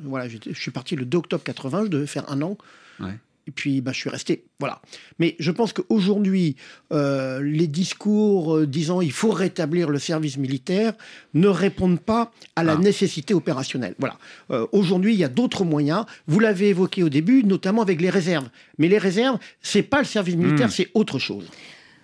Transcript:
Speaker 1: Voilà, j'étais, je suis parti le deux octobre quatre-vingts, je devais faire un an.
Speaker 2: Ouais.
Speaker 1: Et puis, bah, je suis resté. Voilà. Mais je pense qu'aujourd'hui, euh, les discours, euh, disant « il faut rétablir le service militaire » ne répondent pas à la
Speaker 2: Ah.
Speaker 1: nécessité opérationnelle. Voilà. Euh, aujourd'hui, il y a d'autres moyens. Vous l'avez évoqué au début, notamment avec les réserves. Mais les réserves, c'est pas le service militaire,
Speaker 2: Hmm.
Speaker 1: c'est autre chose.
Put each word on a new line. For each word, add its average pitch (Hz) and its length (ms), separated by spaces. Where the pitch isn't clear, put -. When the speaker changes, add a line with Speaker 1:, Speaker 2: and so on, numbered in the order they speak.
Speaker 1:
Voilà, 135 260
j'étais, 113 240
je - 80
suis - 100
parti - 260
le 131 80
deux 127 140
octobre 165 260
quatre-vingts, 139 400
je 208 60
devais 147 160
faire - 240
un 139 120
an. 196 140
Speaker 2:
Ouais. 95 120
Speaker 1:
Et - 40
puis, 135 300
bah, 127 140
je - 60
suis 139 100
resté. - 340
Voilà. - 220
Mais 165 200
je 147 120
pense 214 220
qu'aujourd'hui, 190 840
euh, 139 500
les 151 240
discours, 190 920
euh, 156 80
disant « 151 360
il 156 80
faut 220 200
rétablir 175 580
le 143 100
service 151 380
militaire » 160 560
ne 180 160
répondent 185 500
pas 226 320
à 165 60
la 160 120
Speaker 2:
Ah. - 20
Speaker 1:
nécessité 190 560
opérationnelle. 135 680
Voilà. 131 180
Euh, 117 220
aujourd'hui, 190 420
il 202 40
y 175 60
a 135 40
d'autres 196 360
moyens. 156 400
Vous 160 140
l'avez 208 280
évoqué 185 340
au 165 60
début, 170 340
notamment 196 380
avec 185 220
les 180 80
réserves. 160 400
Mais 156 120
les 202 100
réserves, 208 400
c'est 202 200
pas - 180
le 247 40
service 180 320
militaire, 175 320
Speaker 2:
Hmm. 180 40
Speaker 1:
c'est - 200
autre 214 260
chose. 98 280